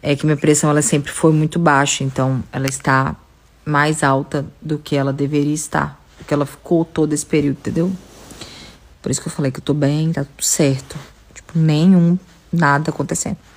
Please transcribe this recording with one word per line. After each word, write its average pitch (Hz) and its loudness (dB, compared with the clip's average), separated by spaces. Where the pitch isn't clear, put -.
É 143 0
que - -10
minha 156 2
pressão, 151 2
ela 147 2
sempre 147 -2
foi 160 2
muito 156 0
baixa, 143 2
então 131 -2
ela 135 -4
está 135 -2
mais 151 0
alta 139 0
do 156 -6
que 147 -4
ela 139 0
deveria 143 -2
estar. 147 -6
Porque - -6
ela 147 0
ficou - -2
todo 156 -2
esse 147 -4
período, 143 0
entendeu? 175 -2
Por - -6
isso 131 -4
que - -10
eu 160 -12
falei 139 -4
que 131 -12
eu - -18
tô 143 0
bem, 151 0
tá 139 -4
tudo - -14
certo. 135 0
Tipo, - -6
nenhum, 170 6
nada 147 2
acontecendo. - -4